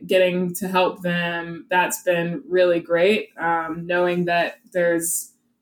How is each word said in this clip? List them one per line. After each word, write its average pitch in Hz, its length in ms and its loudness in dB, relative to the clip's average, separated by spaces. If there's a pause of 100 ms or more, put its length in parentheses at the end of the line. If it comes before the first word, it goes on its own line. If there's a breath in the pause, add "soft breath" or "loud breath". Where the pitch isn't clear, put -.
getting 180 480 2
to 185 140 -6
help 185 340 0
them, 170 680 -4
that's 180 340 0
been 170 460 -2
really 175 320 4
great. 175 580 2
Um, 165 480 -4
knowing 175 400 0
that 170 340 -2 (120)
there's, 170 600 -2 (300)